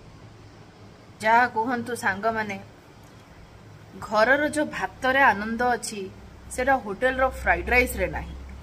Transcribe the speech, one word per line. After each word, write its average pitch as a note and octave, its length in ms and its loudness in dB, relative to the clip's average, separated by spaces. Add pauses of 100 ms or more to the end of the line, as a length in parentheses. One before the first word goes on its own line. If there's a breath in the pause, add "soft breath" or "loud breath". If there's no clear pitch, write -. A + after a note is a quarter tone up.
(1200)
ଯାହା A#3 260 6
କୁହନ୍ତୁ A#3+ 480 -4
ସାଙ୍ଗମାନେ, G#3+ 640 -4 (1400)
ଘରର B3+ 480 2
ଯୋଉ D4 180 0
ଭାତରେ C4 560 -2
ଆନନ୍ଦ A3+ 400 4
ଅଛି, A3+ 400 -2 (500)
ସେଟା B3+ 220 2
ହୋଟେଲର B3+ 560 0
ଫ୍ରାଇଡ୍ F3 400 0
ରାଇସ୍‌ରେ B3 380 2
ନାହିଁ। C#3+ 300 -10 (260)